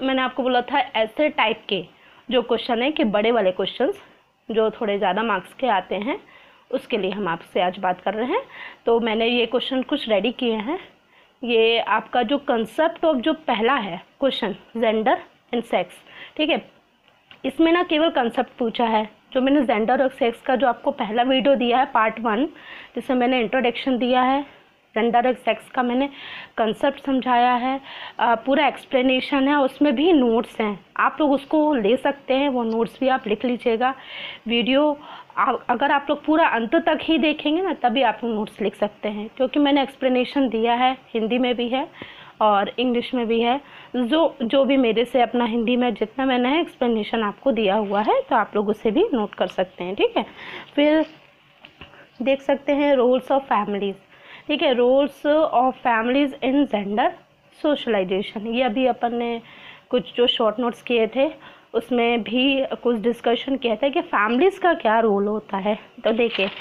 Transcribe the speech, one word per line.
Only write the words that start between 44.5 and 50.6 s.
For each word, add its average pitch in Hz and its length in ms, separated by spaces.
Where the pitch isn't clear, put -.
भी 269 120
मेरे 233 280
से 240 180
अपना 240 220
हिंदी 233 320
में 247 180
जितना 220 320
मैंने 254 340
explanation 226 600
आपको 208 300
दिया 208 220
हुआ 208 280
है, 415 200
तो 277 140
आप 208 180
लोग 208 140
उसे 220 220
भी 330 240
note 214 200
कर 190 120
सकते 185 380
हैं, 185 100
ठीक 453 220
है। 247 100